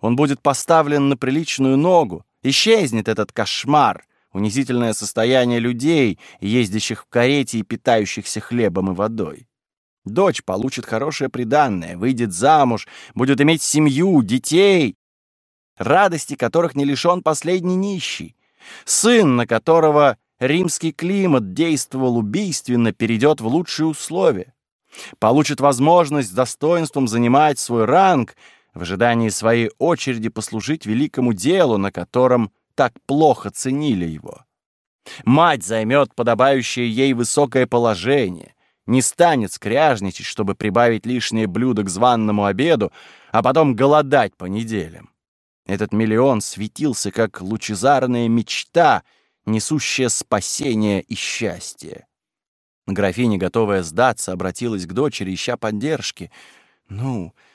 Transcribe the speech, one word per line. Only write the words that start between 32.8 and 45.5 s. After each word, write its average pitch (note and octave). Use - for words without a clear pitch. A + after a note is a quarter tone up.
плохо C#3
ценили C3
его. -
Мать C#3+
займет A2+
подобающее A#2+
ей C3
высокое B2+
положение, A2+
не B2+
станет C#3+
скряжничать, A2
чтобы G2
прибавить A2
лишнее A2
блюдо A2
к G2
званному G#2+
обеду, G#2+
а -
потом C#3
голодать C#3
по -
неделям. F#2+